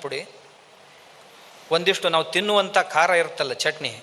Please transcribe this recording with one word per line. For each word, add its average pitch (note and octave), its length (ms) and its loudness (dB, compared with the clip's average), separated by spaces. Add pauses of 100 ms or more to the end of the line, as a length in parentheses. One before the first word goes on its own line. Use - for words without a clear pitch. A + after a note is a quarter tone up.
ಪುಡಿ, C#3 280 -10 (1400)
ಒಂದಿಷ್ಟು F3 380 0
ನಾವು D#3+ 140 2
ತಿನ್ನುವಂಥ G3 540 0
ಖಾರ E3+ 320 2
ಇರುತ್ತಲ್ಲ, D#3+ 440 0
ಚಟ್ನಿ, D3 360 -4 (140)